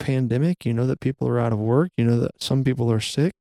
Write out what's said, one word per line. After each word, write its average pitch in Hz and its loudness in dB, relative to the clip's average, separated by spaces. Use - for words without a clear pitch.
pandemic. 131 0
You 120 0
know 120 0
that 139 -2
people 131 -2
are 120 0
out 117 0
of 107 0
work. 127 2
You 120 2
know 117 4
that - -4
some 135 0
people 127 0
are 110 2
sick. 156 -2